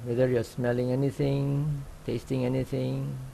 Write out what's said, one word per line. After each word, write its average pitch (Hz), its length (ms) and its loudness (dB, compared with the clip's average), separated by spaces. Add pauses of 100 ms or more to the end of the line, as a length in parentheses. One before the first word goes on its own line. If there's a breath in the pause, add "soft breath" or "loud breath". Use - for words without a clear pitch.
Whether 123 240 4
you're 120 140 4
smelling 123 480 0
anything, 139 920 2 (220)
tasting 127 400 -2
anything. 131 720 0 (160)